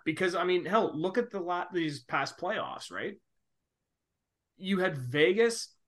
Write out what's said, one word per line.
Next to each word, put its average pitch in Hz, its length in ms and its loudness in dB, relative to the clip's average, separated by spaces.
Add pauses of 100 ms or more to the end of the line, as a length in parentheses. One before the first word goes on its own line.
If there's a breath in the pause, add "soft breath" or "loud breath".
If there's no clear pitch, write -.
because, 175 300 0
I 175 100 0
mean, 180 200 2
hell, 180 300 2
look 180 240 -2
at 240 120 -2
the 196 100 -6
la-, 175 320 -4
these 156 280 -2
past 139 380 -4
playoffs, - 520 -6
right? 117 240 -8 (1400)
You 190 220 0
had 180 180 2
Vegas 170 800 2 (140)